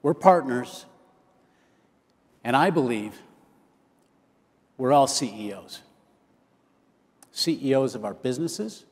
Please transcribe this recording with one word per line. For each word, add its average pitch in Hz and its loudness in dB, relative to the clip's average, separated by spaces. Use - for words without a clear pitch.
We're 147 0
partners. 135 2
And 120 -2
I 160 4
believe 117 -2
we're 127 2
all 143 6
C 135 -4
E 104 -10
Os. 92 -18
C - -2
E 135 2
Os 131 2
of 110 -10
our 101 -6
businesses 170 -6